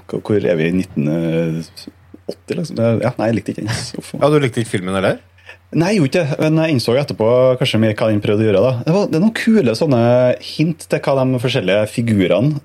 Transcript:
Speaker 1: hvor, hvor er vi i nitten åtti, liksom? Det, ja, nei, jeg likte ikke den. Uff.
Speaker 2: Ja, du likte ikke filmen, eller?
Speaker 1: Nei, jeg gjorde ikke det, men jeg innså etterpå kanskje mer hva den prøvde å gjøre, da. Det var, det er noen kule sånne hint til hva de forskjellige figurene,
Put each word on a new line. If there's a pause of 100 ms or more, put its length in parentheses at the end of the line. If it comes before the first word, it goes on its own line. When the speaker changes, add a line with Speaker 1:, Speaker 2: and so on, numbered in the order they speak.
Speaker 1:
hvor,
hvor
er
vi
i
nitten (1200)
åtti,
liksom?
Det, (140)
ja,
nei,
jeg
likte
ikke
den.
Uff.
Speaker 2:
Ja,
du
likte
ikke
filmen,
eller? (540)
Speaker 1:
Nei,
jeg
gjorde
ikke
det,
men
jeg
innså
etterpå (300)
kanskje
mer
hva
den
prøvde
å
gjøre,
da. (120)
Det
var,
det
er
noen
kule
sånne (440)
hint
til
hva
de
forskjellige
figurene,